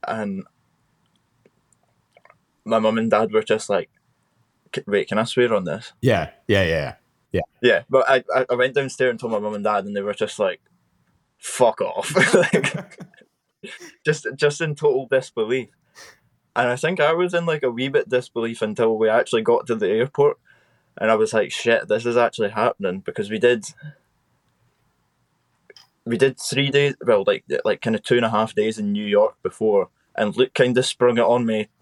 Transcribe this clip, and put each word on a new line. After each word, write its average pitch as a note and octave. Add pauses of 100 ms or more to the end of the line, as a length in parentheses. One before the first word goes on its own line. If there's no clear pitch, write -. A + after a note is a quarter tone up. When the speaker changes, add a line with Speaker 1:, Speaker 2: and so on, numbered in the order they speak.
Speaker 1:
And G2+ (2250)
my A2+
mum A2
and A2+
dad G#2+
were G#2+
just -
like, F#2 (840)
"C-, -
wait, G2+
can G#2
I A2+
swear A#2+
on G2
this?" F2
Speaker 2:
Yeah, G#2 (180)
yeah, G2
yeah, D#2 (380)
yeah. F2+ (180)
Speaker 1:
Yeah, A2+
but C3
I, C3 (100)
I, B2+
I B2
went B2
downstairs C3+
and A2+
told A#2
my G#2+
mum G#2+
and G#2
dad, G#2
and G2+
they G2+
were G2+
just -
like, G2 (760)
"Fuck -
off." -
<laughs> F3+
Like, - (800)
Speaker 2:
<laughs> -
Speaker 1:
just, D3+
just D3
in D3+
total C#3
disbelief. A#2+ (880)
And A#2+
I B2
think D#3+
I D3+
was F3
in, E3+
like, D#3
a B2+
wee B2
bit C3+
disbelief A#2
until A2+
we A2
actually A2+
got A#2
to A#2
the G#2+
airport. C3 (580)
And A2
I A2+
was G#2+
like, A2
"Shit, -
this A2+
is A#2
actually A2+
happening," G2
because G2+
we G#2+
did, A#2+ (2500)
we A#2
did C3+
three C#3
days, C#3+ (100)
well, G#2
like, - (200)
like, -
kinda A2
two -
and A#2+
a A2
half A2
days A2
in G#2
New G#2
York G#2
before, G2+ (260)
and G#2
Luke B2+
kinda B2
sprung A#2+
it A#2
on A#2+
me A2 (120)